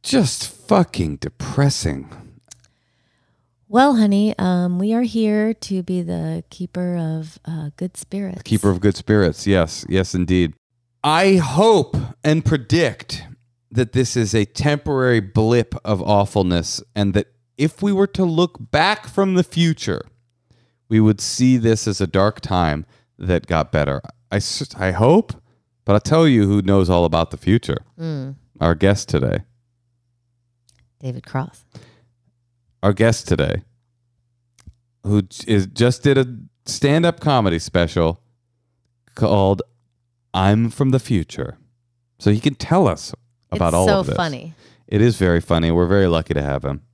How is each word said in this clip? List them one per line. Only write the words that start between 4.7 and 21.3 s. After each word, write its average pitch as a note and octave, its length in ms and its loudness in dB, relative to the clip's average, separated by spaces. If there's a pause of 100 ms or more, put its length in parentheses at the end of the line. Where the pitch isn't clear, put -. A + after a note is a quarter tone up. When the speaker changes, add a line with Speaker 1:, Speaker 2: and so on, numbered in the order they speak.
Speaker 2:
we G#3 160 -2
are A#3+ 80 0
here G#3+ 520 0
to F#3 280 -6
be F3+ 200 -4
the E3 480 -6
keeper F3+ 460 -6
of, D#3+ 480 -6
uh, D3+ 320 -8
good F3+ 200 -8
spirits. F#3+ 420 -10
Speaker 1:
The - 60 -18
keeper G2+ 260 0
of F2+ 100 -2
good G2+ 160 0
spirits. G2 500 0
Yes. F2+ 420 0
Yes, F#2 260 -2
indeed. F2+ 400 0 (480)
I F3+ 340 2
hope E3+ 600 2 (260)
and D#3 220 0
predict - 800 -2 (460)
that A#2+ 220 -2
this B2+ 240 0
is A2 180 -2
a G#2+ 100 2
temporary C3+ 760 0
blip A2 540 0 (100)
of G2+ 180 -2
awfulness F#2+ 800 0 (120)
and G2+ 200 -2
that - 180 -2 (260)
if D#3 240 -2
we G3+ 100 0
were G3 160 2
to F#3+ 160 -2
look F3 340 0 (120)
back F3+ 360 0
from G3 280 0
the F3+ 100 2
future, D#3+ 580 -2 (840)
we A2 120 4
would G#2+ 200 4
see B2+ 360 2